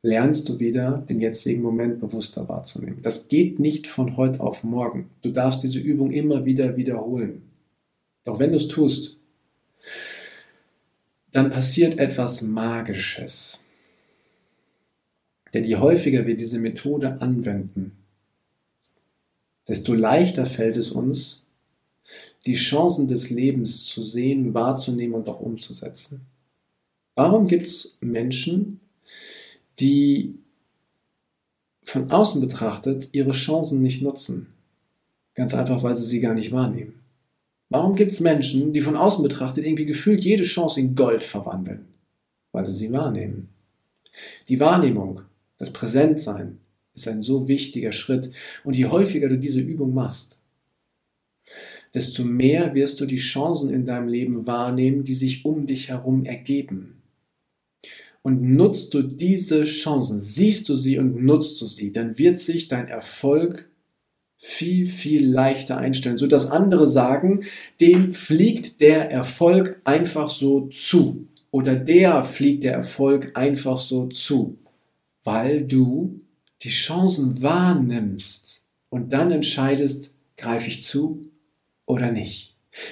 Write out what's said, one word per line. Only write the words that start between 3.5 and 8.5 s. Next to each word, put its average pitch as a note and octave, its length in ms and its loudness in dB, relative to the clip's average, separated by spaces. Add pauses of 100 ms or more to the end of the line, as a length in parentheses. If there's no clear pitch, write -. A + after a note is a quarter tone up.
nicht D3+ 280 -2
von B2+ 300 -4
heute C3 240 0
auf - 240 -6
morgen. A#2 440 -6 (120)
Du A#2+ 100 -6
darfst C3 320 -2
diese C3 160 -4
Übung C#3 320 -2
immer D3 320 -2
wieder C3 320 0
wiederholen. A#2+ 680 -6 (800)
Doch A2+ 160 -8
wenn D3 120 4